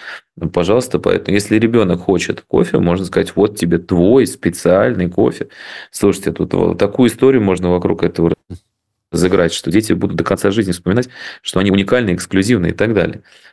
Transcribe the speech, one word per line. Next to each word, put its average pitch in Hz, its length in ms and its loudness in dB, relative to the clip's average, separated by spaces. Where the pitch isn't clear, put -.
Ну, 82 140 -6
пожалуйста, 101 500 0
поэтому, 92 360 0
если 107 220 0
ребенок 110 420 2
хочет - 480 -2
кофе, - 320 0
можно 87 240 0
сказать: 87 320 -2
"Вот 104 220 2
тебе 85 200 0
твой 95 480 4
специальный 92 840 0
кофе". - 380 0
Слушайте, 98 400 0
тут 87 220 -6
вот 87 240 0
такую 107 320 0
историю 127 320 2
можно 90 280 0
вокруг 90 340 0
этого 82 300 0
разыграть, 87 420 2
что - 160 -6
дети 107 240 2
будут 87 220 -4
до - 80 -2
конца 98 260 0
жизни 98 220 -2
вспоминать, 117 360 -2
что - 180 -2
они 98 100 2
уникальные, 98 460 2
эксклюзивные 95 560 0
и - 40 -2
так 110 180 0
далее. 85 280 -2